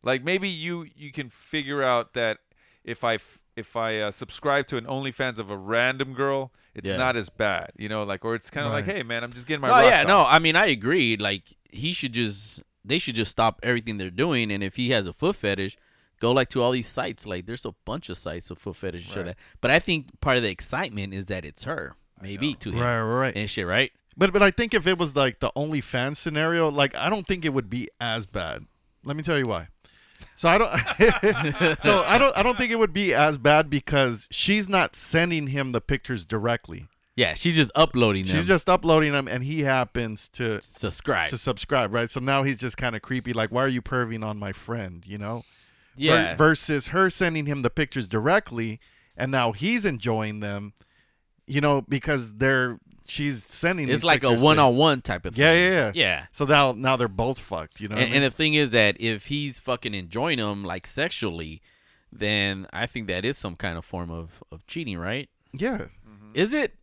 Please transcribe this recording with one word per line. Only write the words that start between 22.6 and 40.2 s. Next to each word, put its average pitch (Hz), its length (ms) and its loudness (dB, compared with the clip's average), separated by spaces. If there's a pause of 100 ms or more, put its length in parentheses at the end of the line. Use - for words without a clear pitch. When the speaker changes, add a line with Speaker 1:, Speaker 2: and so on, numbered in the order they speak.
Speaker 2:
him 117 80 -2
Speaker 3:
Right, 120 200 0
right, 113 200 -2
right. 135 160 -2
Speaker 2:
and 104 140 -4
shit, 95 160 -4
right? 110 260 0 (260)
Speaker 3:
But, 190 140 4
but 202 100 4
I 196 80 8
think 233 240 -2
if 170 120 2
it 185 120 4
was, 151 180 -2
like, 135 240 0
the 131 160 -2
OnlyFans 143 600 -4
scenario, 160 520 0
like, 143 240 0
I 156 160 -2
don't 208 160 -4
think 180 180 -4
it 151 100 0
would 117 160 -2
be 120 180 -6 (120)
as 113 260 -4
bad. 85 380 -8 (400)
Let 139 120 -6
me 156 60 -8
tell 151 160 0
you 131 80 0
why. 85 220 -4 (680)
So - 140 2
I 180 80 8
don't, 220 140 4
<laughs> 165 1120 2
so 196 240 6
I 202 120 6
don't, 269 180 6
I 190 60 4
don't 240 140 2
think 240 140 0
it 233 80 0
would 214 160 4
be 190 200 2
as 147 240 4
bad 151 300 6
because 135 600 0
she's 202 380 0
not 185 280 2
sending 165 520 0
him 135 240 -2
the 117 80 0
pictures 127 440 -4
directly. 104 640 -4 (260)
Speaker 2:
Yeah, 92 200 2
she's 175 200 0
just 147 200 4
uploading 117 500 4
Speaker 3:
She's 95 100 0
Speaker 2:
them. 160 120 2
Speaker 3:
just 185 220 4
uploading 160 440 4
them, 135 160 0
and 127 160 -4
he 139 180 -4
happens 123 680 -2